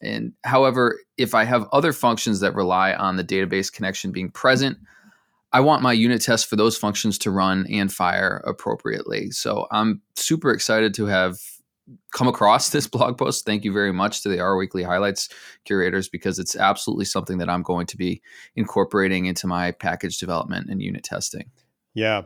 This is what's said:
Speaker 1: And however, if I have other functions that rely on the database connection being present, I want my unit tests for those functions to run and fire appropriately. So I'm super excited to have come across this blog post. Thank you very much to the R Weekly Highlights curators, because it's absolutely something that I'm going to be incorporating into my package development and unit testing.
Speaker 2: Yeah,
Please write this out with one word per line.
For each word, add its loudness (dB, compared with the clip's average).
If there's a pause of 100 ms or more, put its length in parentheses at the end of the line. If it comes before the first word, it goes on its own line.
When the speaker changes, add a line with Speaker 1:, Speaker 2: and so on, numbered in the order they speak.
Speaker 1:
And -6 (100)
however, 2 (180)
if 0
I 4
have 0
other 4
functions 0
that 0
rely 2
on -2
the -2
database -2
connection -6
being -6
present, 2 (760)
I 6
want 4
my 4
unit 4
tests 2
for -2
those 4
functions -2
to -2
run 2
and 0
fire 0
appropriately. -4
So -4
I'm 2 (160)
super 0
excited 2
to -2
have 2 (760)
come 2
across 4
this 0
blog 0
post. -2
Thank 0
you -2
very 2
much -2
to -2
the 0
R 2
Weekly -2
Highlights 0 (340)
curators, 0
because -4
it's -6
absolutely 0
something -4
that -4
I'm -2
going -2
to -14
be -4 (340)
incorporating 0
into -4
my 0
package -6
development -6
and -6
unit -8
testing. -10 (440)
Speaker 2:
Yeah, -2